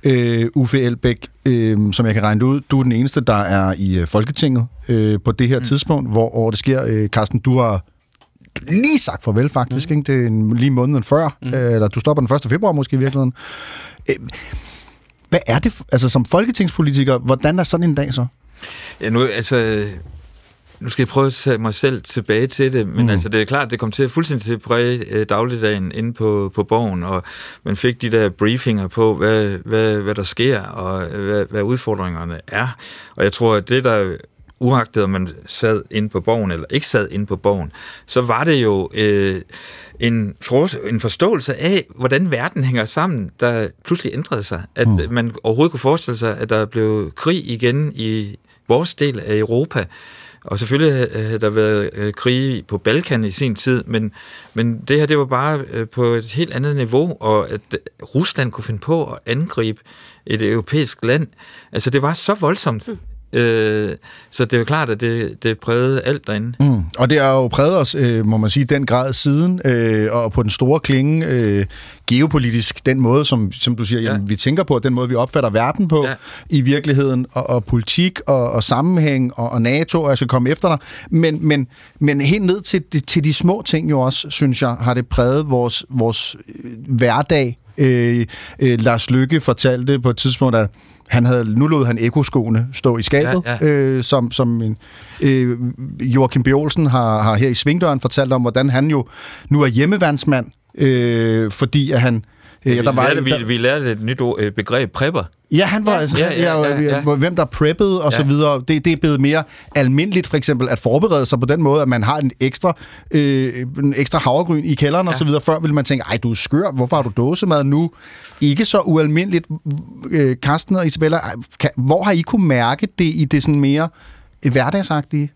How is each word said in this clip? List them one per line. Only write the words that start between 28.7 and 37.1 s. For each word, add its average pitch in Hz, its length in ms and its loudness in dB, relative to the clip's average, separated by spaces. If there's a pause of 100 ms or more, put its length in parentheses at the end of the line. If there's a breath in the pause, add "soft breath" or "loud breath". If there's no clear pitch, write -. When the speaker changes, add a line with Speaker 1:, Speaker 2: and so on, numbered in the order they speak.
Speaker 2:
på, 110 260 2
hvad, 101 500 0
hvad, 110 320 0
hvad 104 180 -4
der 98 80 -4
sker, 113 380 0
og 92 460 -6
hvad, 101 440 -4
hvad 104 120 -4
udfordringerne 92 840 -4
er. 117 280 -4 (400 loud breath)
Og - 80 0
jeg 101 80 0
tror, 113 220 2
at 101 140 0
det, 127 160 0
der 101 320 0 (460)
uagtet, 123 420 0
om 95 60 0
man 92 180 -2 (200)
sad 110 420 0
inde 107 180 -2
på 98 120 -4
Borgen 110 300 0
eller 82 200 -6
ikke 147 160 -2
sad 104 240 0